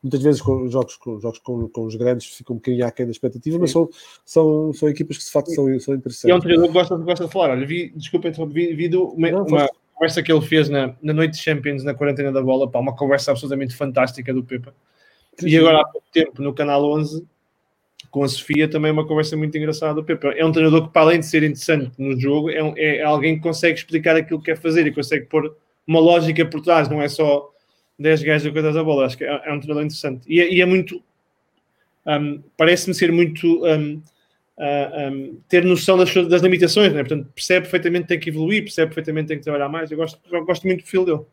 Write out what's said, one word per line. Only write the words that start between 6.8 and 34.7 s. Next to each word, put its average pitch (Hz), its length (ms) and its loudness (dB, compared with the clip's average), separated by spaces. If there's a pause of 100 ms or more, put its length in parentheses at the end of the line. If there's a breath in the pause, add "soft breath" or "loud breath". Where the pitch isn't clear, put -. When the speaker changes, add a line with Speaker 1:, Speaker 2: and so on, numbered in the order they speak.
Speaker 2:
gosta 175 260 -2
de 165 80 -8
falar. 170 180 2
Olha, 127 160 -2
vi, 170 300 -6
desculpa 160 320 -4
interromper, 156 240 -8
vi, 165 220 -2
vi 170 140 -4
do, 180 180 2
uma, 165 240 0
Speaker 1:
Não, 175 80 0
Speaker 2:
uma 190 100 -2
Speaker 1:
força. 147 260 2 (200)
Speaker 2:
conversa 160 280 0
que - 80 -2
ele 156 120 4
fez 156 260 2
na, 135 340 -2
na 156 100 -2
noite 160 200 0
de 156 60 -12
Champions, 143 440 -4
na 139 120 -4
Quarentena 139 360 -2
da 135 120 0
Bola, 131 280 0
pá, 127 80 -4
uma 127 160 -4
conversa 139 380 0
absolutamente 135 420 -6
fantástica 131 580 -4
do 127 120 -4
Pepa. 123 280 -12 (640)
Speaker 1:
Sim, 170 100 -6
Speaker 2:
E 160 40 0
Speaker 1:
sim. 160 80 6
Speaker 2:
agora 160 220 6
há 151 40 2
pouco - 280 -12
tempo 139 300 0
no 139 120 -6
Canal 143 300 0
onze, 156 420 -4 (840)
com 139 140 -2
a 135 60 0
Sofia, 151 400 -2
também 156 240 0
uma 156 140 -2
conversa 156 300 -2
muito 156 200 -4
engraçada 156 380 -4
do 156 100 -6
Pepa. 156 320 -2
É 160 80 0
um 160 80 2
treinador 160 340 4
que, - 60 -16
para 165 100 6
além 165 160 6
de 160 80 -4
ser 156 160 2
interessante 147 560 -2
no 135 220 -4
jogo, 147 300 0
é 156 120 -4
um, 156 140 -4
é 151 260 0
alguém 151 340 0
que 156 60 -10
consegue 165 360 0
explicar 160 360 0
aquilo 160 240 -2
que 160 140 -4
quer 160 60 -4
fazer 160 280 2
e 147 60 -2
consegue 143 340 -4
pôr 156 300 -2 (340)
uma 160 100 4
lógica 160 460 4
por 156 140 -8
trás, 160 280 2
não 151 140 -2
é 147 60 -2
só 143 420 0 (480)
dez 156 240 2
gajos 151 240 0
a 147 60 -4
cuidar 151 200 0
da 160 120 0
bola. 143 220 2
Acho 120 120 -6
que 147 60 -8
é, 139 40 -6
é 147 240 -6
um 147 60 -4
treinador 147 260 -4
interessante. 147 440 -8
E 165 120 4
é, 175 140 2
e 175 60 4
é 180 60 4
muito, 185 360 0 (1040)
hum, 147 340 -2 (160)
parece-me 175 380 4
ser 170 180 2
muito, 170 340 0 (200)
hum, 156 340 0 (580)
ah, 143 540 -4